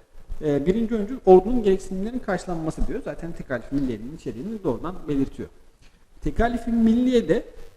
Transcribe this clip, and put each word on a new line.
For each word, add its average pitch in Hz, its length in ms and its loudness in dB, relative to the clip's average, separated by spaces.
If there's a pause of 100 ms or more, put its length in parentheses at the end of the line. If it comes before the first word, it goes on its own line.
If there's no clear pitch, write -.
(420)
Ee, 143 240 0
birinci 226 300 0
öncül 214 300 -4
ordunun 202 380 8
gereksinimlerinin 208 560 -2
karşılanması 165 680 -2
diyor. 147 180 -4
Zaten 165 260 -8
Tekalif-i 135 440 -6
Milliye'nin 131 420 -4
içeriğini 165 460 -10
doğrudan 147 320 -4 (120)
belirtiyor. 135 420 -4 (720)
Tekalif-i 233 500 0
Milliye'de 233 760 4 (320)